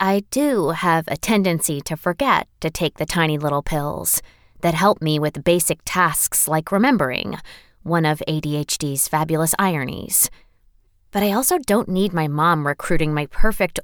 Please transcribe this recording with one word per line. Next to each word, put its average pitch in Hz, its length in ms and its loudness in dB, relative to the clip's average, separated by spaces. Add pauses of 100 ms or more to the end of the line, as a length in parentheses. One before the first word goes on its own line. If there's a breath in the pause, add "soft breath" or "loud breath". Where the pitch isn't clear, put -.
I 196 300 2
do 247 400 0
have 165 360 0
a - 80 -4
tendency 175 640 0
to 156 160 -6
forget 180 540 -2 (100)
to 160 100 -2
take - 280 -4
the 160 80 -2
tiny 156 320 0
little 143 260 -2
pills - 580 -4 (380 soft breath)
that - 140 2
help 190 280 2
me 151 160 0
with 147 280 -2
basic 170 400 2
tasks - 600 0
like 156 280 -2
remembering, 196 640 0 (460 loud breath)
one 160 220 0
of 151 220 0
A 156 140 -2
D 147 160 -2
H 147 200 -4
D's 139 300 -4
fabulous 156 500 0
ironies. - 720 -2 (840 soft breath)
But 202 120 0
I 208 80 2
also 262 280 0
don't 240 280 0
need 185 240 0
my 160 160 -2
mom 151 400 2
recruiting 151 460 0
my 147 140 -2
perfect - 560 4